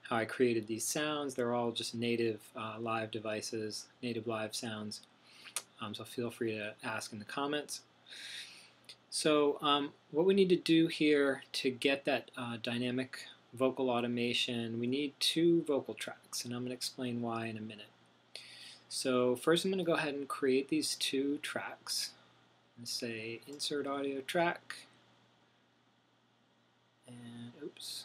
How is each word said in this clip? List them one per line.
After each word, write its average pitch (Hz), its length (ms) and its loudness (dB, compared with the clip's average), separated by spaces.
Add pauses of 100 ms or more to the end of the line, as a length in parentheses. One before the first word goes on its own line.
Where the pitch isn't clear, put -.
how - 120 -4
I 113 80 2
created 117 420 2
these 110 200 -4
sounds, 151 500 -2
they're 120 180 0
all 120 180 2
just 117 220 -6
native, 117 460 0 (160)
uh, 110 240 -6
live 113 320 -2
devices, 107 760 -4 (140)
native 117 260 -4
live 110 280 -4
sounds. 107 460 -6 (840)
Um, 104 120 -6
so 113 80 -8
feel 120 260 -4
free 117 220 -2
to 107 320 -6
ask 110 280 -6
in 110 60 -10
the 101 80 -10
comments. 143 560 -4 (1300)
So, 147 540 4
um, 143 300 4 (180)
what 160 160 4
we 196 80 6
need 190 140 8
to 180 60 8
do 165 300 6
here 143 560 4 (120)
to - 180 0
get 139 340 0
that, 131 320 0
uh, 120 240 -6
dynamic 123 640 -2 (300)
vocal 131 340 2
automation, 120 880 0
we 120 60 0
need 139 340 0
two 170 440 4
vocal 131 320 0
tracks, - 500 -8
and 120 80 -6
I'm 123 80 -4
gonna 123 140 -4
explain 123 440 -4
why 113 280 -2
in 110 100 -6
a 107 40 -8
minute. 104 280 -12 (1000)
So 123 460 4
first 165 300 4
I'm 190 60 2
gonna 190 120 0
go 165 120 4
ahead 151 180 0
and 139 140 -6
create 135 420 2
these 156 280 0
two 143 420 0
tracks. - 720 -6 (680)
I'm 120 60 -14
gonna 120 40 -10
say 113 600 -6
insert 143 400 -4
audio 139 340 -2
track, - 640 0 (2250)
and 120 460 -14 (100)
oops. - 420 -12